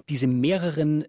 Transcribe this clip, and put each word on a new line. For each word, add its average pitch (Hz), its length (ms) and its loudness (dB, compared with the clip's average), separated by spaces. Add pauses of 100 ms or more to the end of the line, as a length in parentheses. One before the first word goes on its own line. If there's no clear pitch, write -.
diese 135 200 -2
mehreren 151 800 0